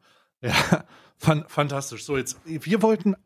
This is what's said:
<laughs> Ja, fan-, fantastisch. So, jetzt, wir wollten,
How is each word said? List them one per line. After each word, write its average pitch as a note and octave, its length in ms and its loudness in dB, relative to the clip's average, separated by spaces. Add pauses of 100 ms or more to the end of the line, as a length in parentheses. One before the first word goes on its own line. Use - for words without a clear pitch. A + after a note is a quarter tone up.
<laughs> - 0 - (420)
Ja, - 420 0 (320)
fan-, D#3 300 2
fantastisch. C#3 560 -4
So, C#3+ 140 -2
jetzt, - 280 -6
wir D#3+ 360 -2
wollten, G#3+ 340 2 (100)